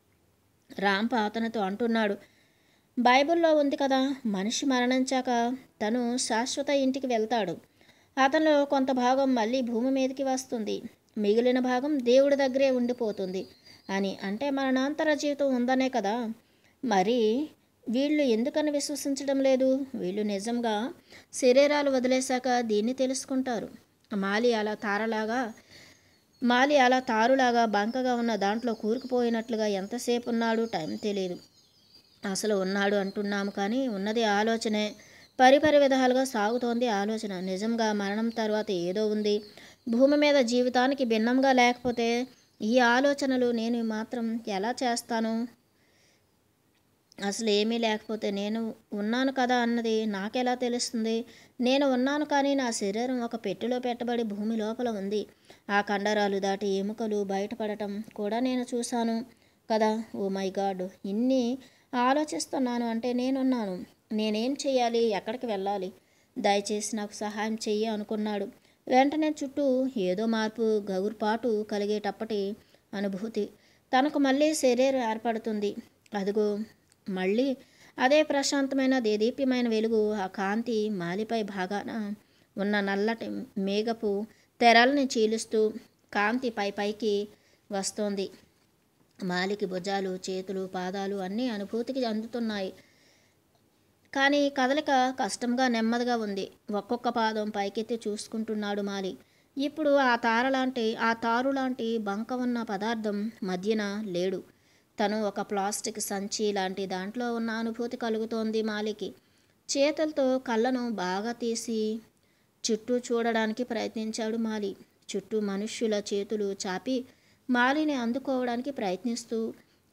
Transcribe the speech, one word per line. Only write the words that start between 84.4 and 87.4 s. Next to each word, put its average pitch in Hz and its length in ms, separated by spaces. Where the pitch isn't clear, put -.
తెరల్ని 247 480
చీలుస్తూ 220 540
కాంతి 226 360
పై 202 200
పైకి 208 580